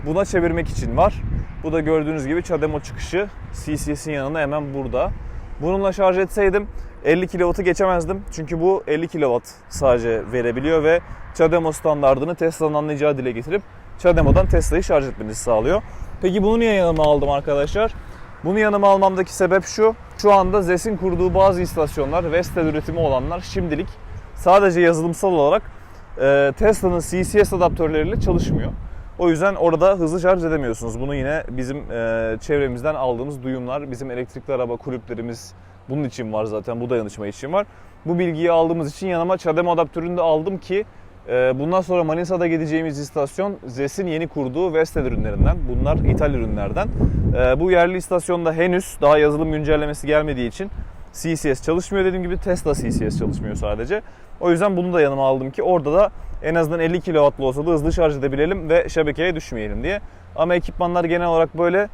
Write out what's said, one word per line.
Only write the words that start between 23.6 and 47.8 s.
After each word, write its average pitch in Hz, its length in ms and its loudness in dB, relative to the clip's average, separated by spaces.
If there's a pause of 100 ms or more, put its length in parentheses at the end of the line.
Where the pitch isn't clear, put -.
sadece 185 460 6
yazılımsal 170 500 2
olarak, 165 300 4 (600)
e, 139 360 4
Tesla'nın 190 420 2
C 175 240 -2
C 208 220 2
S 196 100 -4
adaptörleriyle 160 640 0
çalışmıyor. - 520 0 (480)
O 175 100 2
yüzden 180 260 2
orada 170 360 4
hızlı 175 280 0
şarj 175 260 2
edemiyorsunuz. 120 540 -4
Bunu 139 160 -4
yine 143 340 -2
bizim, 131 280 -6
e, 113 640 -4
çevremizden 143 540 -2
aldığımız 127 480 -4
duyumlar, 131 480 -6
bizim 127 200 -10
elektrikli 123 400 -8
araba 123 260 -2
kulüplerimiz 120 760 -10 (360)
bunun 143 140 -4
için 113 300 -8
var 107 120 -2
zaten, 110 360 -6
bu 120 80 -6
dayanışma 107 380 -2
için 135 260 -8
var. 202 120 0 (400)
Bu 170 140 -2
bilgiyi 170 320 0
aldığımız 165 440 2
için 190 120 -8
yanıma 180 300 0
Çademo 170 340 0
adaptörünü 170 460 -2
de 175 40 -2
aldım 165 360 0
ki, 196 280 -4 (440)
e, 127 300 2
bundan 175 220 0
sonra 180 220 0
Manisa'da 170 440 0
gideceğimiz 160 520 -2
istasyon 156 680 -4
zesin 143 420 -4
yeni 160 200 -2
kurduğu 151 460 -2
Vestel 160 320 0
ürünlerinden. 110 520 2 (120)
Bunlar - 280 0
ithal 147 360 2
ürünlerden. 107 540 -2 (500)
E, 127 220 4
bu 185 120 2
yerli 175 260 4